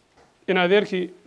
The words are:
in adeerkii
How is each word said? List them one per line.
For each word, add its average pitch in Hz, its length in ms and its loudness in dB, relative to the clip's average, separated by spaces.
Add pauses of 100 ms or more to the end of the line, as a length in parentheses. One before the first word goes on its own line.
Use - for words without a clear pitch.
(460)
in 190 100 0
adeerkii 185 540 0 (160)